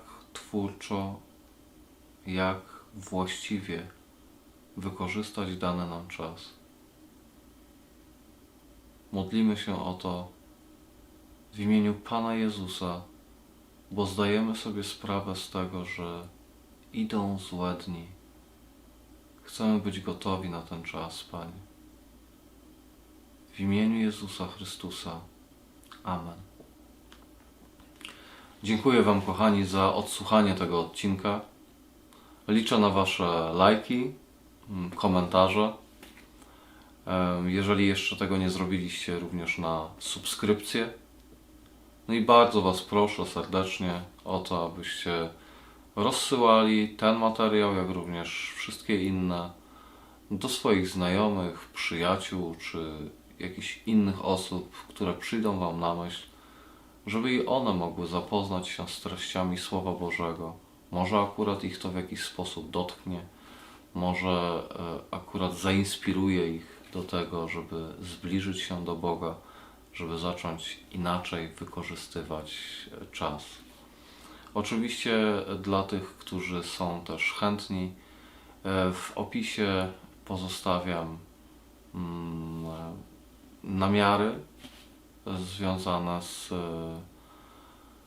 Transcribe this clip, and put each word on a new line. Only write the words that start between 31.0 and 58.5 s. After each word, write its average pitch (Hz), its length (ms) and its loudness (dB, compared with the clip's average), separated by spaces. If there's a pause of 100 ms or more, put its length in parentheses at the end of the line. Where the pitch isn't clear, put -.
Liczę 110 320 4
na 104 100 8
Wasze 87 640 2
lajki, 110 580 6 (580)
mm, 90 220 -6
komentarze. 92 800 4 (1300)
Em, 90 440 2
jeżeli 98 380 4
jeszcze - 280 2
tego 95 220 0
nie 92 120 4
zrobiliście, 90 720 -2
również 87 380 -4
na 82 320 -2 (100)
subskrypcję. - 920 -2 (1120)
No 113 60 0
i 117 80 4
bardzo 117 400 10
Was 92 200 4
proszę 104 440 2
serdecznie 90 760 -2 (240)
o 90 140 -2
to, 87 260 -2
abyście 85 640 -4 (640)
rozsyłali 110 960 6
ten 110 280 4
materiał, 107 580 4
jak 92 140 0
również 87 640 -6
wszystkie - 480 -2
inne 90 460 0 (800)
do 104 180 -2
swoich 98 380 4
znajomych, 92 840 0
przyjaciół 90 840 0
czy 78 540 -8 (300)
jakichś - 460 -8
innych 104 400 4
osób, 92 460 0
które - 420 -4
przyjdą 107 460 -2
wam 85 200 -2
na 85 160 0
myśl, 87 280 -6 (840)
żeby 113 260 2
i 123 120 2
one 123 280 2
mogły 87 340 -2
zapoznać 90 600 0